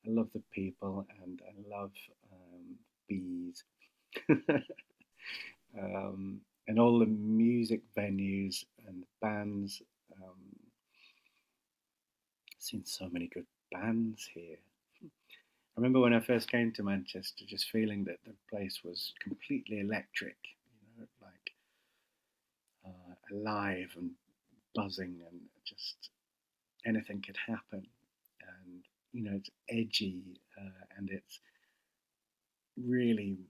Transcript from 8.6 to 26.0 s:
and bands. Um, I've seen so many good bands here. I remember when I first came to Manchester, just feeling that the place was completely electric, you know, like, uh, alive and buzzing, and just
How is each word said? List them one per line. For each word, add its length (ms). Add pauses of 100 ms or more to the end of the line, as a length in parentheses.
and 160 (180)
bands. 600 (340)
Um, 240 (2000)
I've 120
seen 240
so 240
many 180
good 180 (260)
bands 640
here. 240 (460)
I 40 (680)
remember 220
when 140
I 60
first 300
came 240
to 100
Manchester, 640
just 240
feeling 340
that 200
the 80 (160)
place 340
was 380
completely 580
electric, 580 (440)
you 200
know, 60 (140)
like, 320 (1300)
uh, 480
alive 600
and 140 (640)
buzzing, 540
and 120 (240)
just 440 (760)